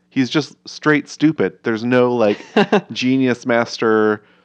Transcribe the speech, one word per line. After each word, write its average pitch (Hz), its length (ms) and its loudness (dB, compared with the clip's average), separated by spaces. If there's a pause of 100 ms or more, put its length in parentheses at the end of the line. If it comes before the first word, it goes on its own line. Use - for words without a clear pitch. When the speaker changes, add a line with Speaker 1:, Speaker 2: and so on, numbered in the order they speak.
Speaker 1:
He's 131 200 -2
just - 280 -4 (100)
straight 151 400 -2
stupid. 147 560 -2
There's 113 220 -4
no, 123 280 2
like, 113 300 0 (240)
Speaker 2:
<laughs> - 240 -2
Speaker 1:
genius 127 540 -2
master 110 760 0 (240)